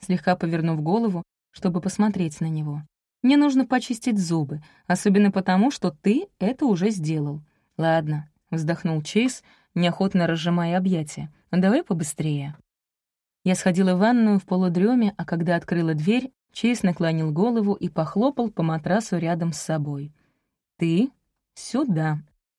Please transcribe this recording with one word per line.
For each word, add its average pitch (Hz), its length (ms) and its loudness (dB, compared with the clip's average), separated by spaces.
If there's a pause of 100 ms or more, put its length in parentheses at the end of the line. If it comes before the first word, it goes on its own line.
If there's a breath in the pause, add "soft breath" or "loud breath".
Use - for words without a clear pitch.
слегка 180 340 0
повернув 165 460 -2
голову, 180 420 0 (280)
чтобы 180 280 -4
посмотреть 190 640 -2
на 160 80 -2
него. 151 340 -6 (380)
«Мне 269 160 4
нужно 277 280 4
почистить 240 540 -2
зубы, 156 420 -2 (260 soft breath)
особенно 196 440 4
потому, 190 400 2
что - 200 -4
ты 269 360 0 (120)
это 254 260 -2
уже 190 240 2
сделал». 151 520 -4 (360)
«Ладно», — 156 520 0 (220)
вздохнул 160 500 -4
Чейз, 233 420 -2 (320 soft breath)
неохотно 175 500 2
разжимая 170 520 0
объятия. 160 540 -2 (200 soft breath)
«Давай 196 320 2
побыстрее». 151 720 -4 (880)
Я 180 120 2
сходила 185 400 2
в 175 40 0
ванную 220 400 4
в 190 60 -4
полудрёме, 190 720 2
а 165 80 -6
когда 170 300 0
открыла 165 380 0
дверь, 214 380 0 (200)
Чейз 233 320 0
наклонил 160 480 0
голову 202 420 0
и - 140 -4
похлопал 220 640 -2
по - 120 -4
матрасу 160 540 -2
рядом 165 360 -2
с 147 60 -10
собой. 147 540 -6 (640)
«Ты 175 340 2 (440)
сюда». 156 640 -2 (400)